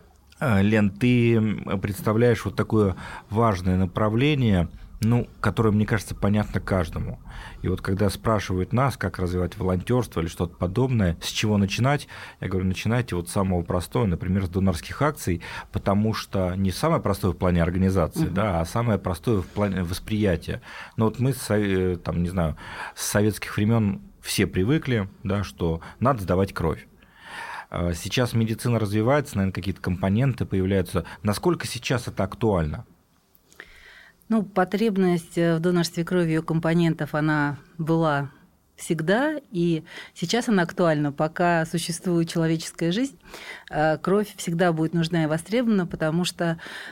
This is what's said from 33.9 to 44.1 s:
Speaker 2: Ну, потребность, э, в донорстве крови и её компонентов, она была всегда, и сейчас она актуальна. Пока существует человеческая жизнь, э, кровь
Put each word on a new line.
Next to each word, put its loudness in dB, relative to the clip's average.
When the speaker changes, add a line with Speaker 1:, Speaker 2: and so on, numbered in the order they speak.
Speaker 2:
Ну, 2
потребность, 0
э, 4
в 0
донорстве 0
крови 2
и 0
её 0
компонентов, 0
она 0
была 2
всегда, 0
и 0
сейчас -2
она 4
актуальна. 2
Пока 0
существует -2
человеческая -2
жизнь, -2
э, 2
кровь 0